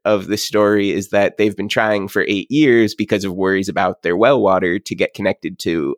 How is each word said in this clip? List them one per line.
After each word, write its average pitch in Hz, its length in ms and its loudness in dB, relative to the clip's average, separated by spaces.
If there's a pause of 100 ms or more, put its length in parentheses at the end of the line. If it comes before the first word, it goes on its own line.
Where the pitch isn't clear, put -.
of 101 220 0
the 104 100 -2
story 104 520 2
is 95 200 -4
that 101 260 0
they've 104 200 0
been 104 120 -8
trying 107 400 -2
for - 180 -2
eight 95 240 -2
years 120 440 4
because 104 300 -2
of 92 100 -6
worries 95 340 0
about 92 340 -2
their 87 140 -2
well 120 240 2
water 92 380 0
to - 160 -10
get 92 180 -4
connected 92 460 -6
to 80 400 -4